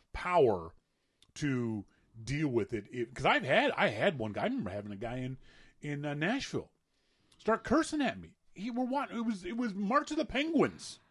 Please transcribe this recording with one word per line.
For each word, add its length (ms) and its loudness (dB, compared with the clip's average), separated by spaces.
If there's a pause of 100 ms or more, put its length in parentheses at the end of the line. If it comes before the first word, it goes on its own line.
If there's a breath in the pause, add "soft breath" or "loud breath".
(140)
power 600 4 (640)
to 480 -2 (400)
deal 240 -2
with 260 0
it. 180 -4
It, 220 -4
'cause 120 -6
I've 180 4
had, 340 4
I 120 4
had 300 0
one 140 -4
guy, 80 -4
I 40 0
remember 240 -2
having 220 -6
a 60 -8
guy 200 -6
in, 200 -6 (440 soft breath)
in, 240 -4
uh, 80 -2
Nashville 560 -2 (680)
start 260 0
cursing 380 2
at 200 0
me. 80 -16 (240)
He, 180 -8
we're 140 -2
wa-, 280 -2
it 120 -2
was, 200 -2
it 120 -4
was 160 -2
March 380 2
of 60 -2
the 80 0
Penguins. 760 0 (120)